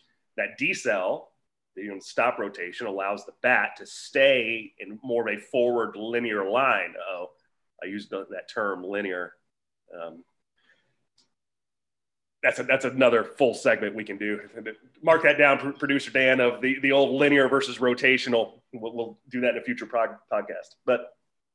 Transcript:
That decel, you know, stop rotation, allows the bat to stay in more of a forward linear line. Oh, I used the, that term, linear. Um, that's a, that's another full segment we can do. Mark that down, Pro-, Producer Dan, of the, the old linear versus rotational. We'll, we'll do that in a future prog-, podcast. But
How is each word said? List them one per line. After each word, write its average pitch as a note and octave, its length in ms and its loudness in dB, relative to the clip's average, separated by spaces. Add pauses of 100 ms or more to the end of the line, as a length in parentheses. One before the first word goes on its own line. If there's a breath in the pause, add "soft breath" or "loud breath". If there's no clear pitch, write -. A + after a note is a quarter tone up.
(360)
That G#2 240 -6
decel, A#2 640 -2 (500)
you G2+ 140 -10
know, G2 100 -10
stop A#2+ 400 -2
rotation, G2 480 -8
allows G2+ 400 -4
the - 60 -18 (100)
bat A#2 360 2
to G2+ 80 -18
stay A#2 920 0
in G#2 240 -16
more A#2 260 -2
of G#2+ 80 -2
a G#2 40 -14
forward A#2+ 560 0
linear A2 520 -4
line. G#2+ 460 0 (160)
Oh, F2+ 200 -10 (520)
I F2 40 -10
used G2+ 240 -10
the, G2 200 -8
that F#2 220 -12
term, G2 320 -4
linear. F#2 480 -6 (640)
Um, E2+ 300 -14 (2250)
that's B2+ 160 0
a, C3 40 -4
that's C3 220 0
another A#2+ 400 4
full A#2+ 300 2
segment G#2+ 400 0
we A2 100 -8
can G2+ 140 -10
do. G#2 220 -4 (640)
Mark D#3+ 220 6
that D3 140 6
down, C#3 200 6
Pro-, C#3 140 -6
Producer C#3 380 -2
Dan, C3 300 4
of A#2+ 200 2
the, C3 200 0
the C3+ 120 2
old C3+ 260 4
linear C#3+ 300 6
versus C3 300 0
rotational. B2 840 2 (120)
We'll, A#2 220 -12
we'll A2+ 240 -8 (120)
do B2 120 -6
that B2 80 2
in A#2 80 -4
a A2 40 -8
future A#2+ 240 -6
prog-, A2 300 -4 (160)
podcast. G2+ 520 -6
But - 300 0 (400)